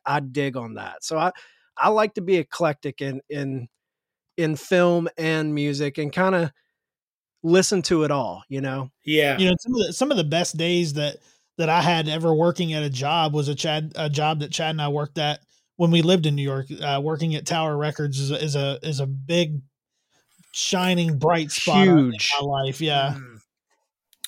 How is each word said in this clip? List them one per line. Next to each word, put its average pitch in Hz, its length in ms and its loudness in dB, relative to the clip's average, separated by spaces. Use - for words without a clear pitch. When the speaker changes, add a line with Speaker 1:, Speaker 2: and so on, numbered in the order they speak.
Speaker 1:
"I 143 140 0
dig 135 360 -4
on 117 160 -10
that." 101 300 -14
So 160 160 -4
I, 175 120 2
I 165 120 4
like 214 260 2
to 208 60 -4
be 180 160 2
eclectic 151 640 -2
in, 135 280 -6
in, 135 400 -6
in 156 180 0
film 175 520 2
and 156 380 -2
music 143 440 -2
and 147 120 -4
kinda 180 400 2
listen 180 400 4
to 160 200 2
it 147 80 0
all, 107 380 -4
you 135 120 -6
know? 135 280 -6
Speaker 2:
Yeah. 151 320 2
Speaker 3:
You 185 120 4
know, 180 100 4
some 240 160 -6
of 202 120 0
the, 165 60 -8
some 285 180 0
of 247 60 2
the 170 60 2
best 160 340 -2
days 170 360 0
that, 147 240 -4
that 160 100 0
I 170 120 4
had 160 280 2
ever 165 240 0
working 170 400 2
at 151 100 -2
a 147 60 -2
job 147 460 0
was 147 120 0
a 147 80 -4
Chad, 156 400 -4
a 156 140 -4
job 151 300 0
that 147 120 -6
Chad 160 200 -4
and 156 100 -4
I 147 80 -2
worked 147 300 -4
at 147 220 -2
when 170 160 2
we 170 100 6
lived 170 240 4
in 147 100 2
New 143 80 -2
York. 135 280 -4
Uh, 143 300 -4
working 156 340 -2
at 151 100 -8
Tower 160 320 -2
Records 147 420 -2
is 139 120 -2
a, 147 120 -4
is 147 120 -2
a, 139 260 -2
is 151 180 -4
a 139 80 -2
big 156 540 -2
shining 175 680 0
bright 160 320 2
spot 180 360 6
in 180 60 8
Speaker 1:
Huge. 123 380 4
Speaker 3:
my 143 60 -4
life. 135 340 -4
Yeah. 143 320 0
Speaker 2:
Mm. 127 240 -14